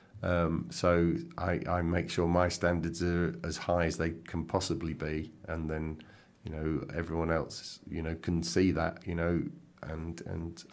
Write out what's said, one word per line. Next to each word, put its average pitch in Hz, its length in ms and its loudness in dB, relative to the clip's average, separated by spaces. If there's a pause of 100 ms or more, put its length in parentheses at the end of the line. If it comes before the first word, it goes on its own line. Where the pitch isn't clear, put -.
(220)
um, 85 480 2
so 85 460 4 (220)
I, 87 300 0
I 87 140 2
make 85 300 2
sure 87 160 2
my 87 200 6
standards 85 540 0
are 87 420 2
as 80 140 -4
high 87 280 2
as 80 120 0
they 82 140 0 (160)
can 82 180 -4
possibly 82 480 -2
be, 76 380 -4 (160)
and 82 200 -2
then, 78 360 -4 (400)
you 78 80 -8
know, 78 420 -2
everyone 82 380 0
else, - 480 -2 (100)
you 80 140 -4
know, 82 180 -2
can 85 220 0
see 92 300 4
that, 82 340 -2
you 85 80 -4
know, 85 260 2 (400)
and, 80 460 -8
and 85 460 -8